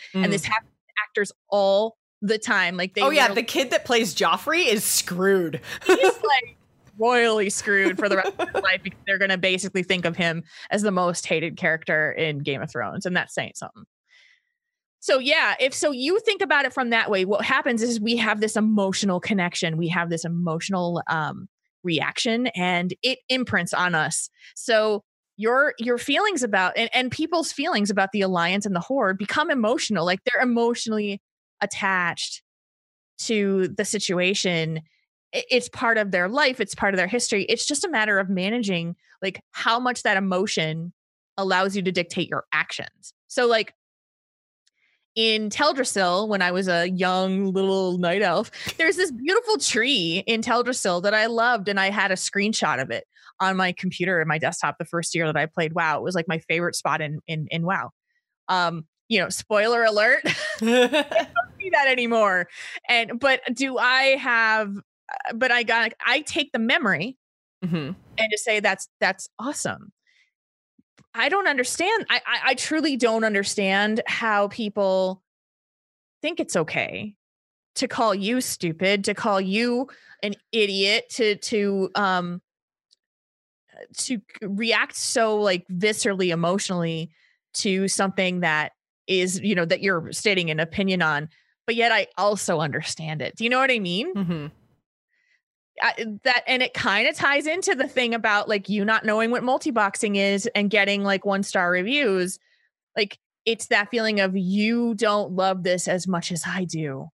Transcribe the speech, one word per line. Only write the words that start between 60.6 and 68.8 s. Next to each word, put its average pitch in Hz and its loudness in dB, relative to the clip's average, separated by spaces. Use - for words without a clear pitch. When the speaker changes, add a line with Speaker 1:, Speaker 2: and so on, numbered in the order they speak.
Speaker 1:
I 247 4
don't 302 -2
see 381 -8
that 285 4
anymore. 226 2
And, 233 0
but 262 4
do 262 -2
I 262 4
have, 220 2
uh, - -10
but 233 2
I 240 4
got, 226 0
I 262 2
take 294 -4
the 247 -2
memory 226 0
Speaker 2:
Mm-hmm. 160 -2
Speaker 1:
and 220 0
just 208 -4
say, 214 2
"That's, 196 0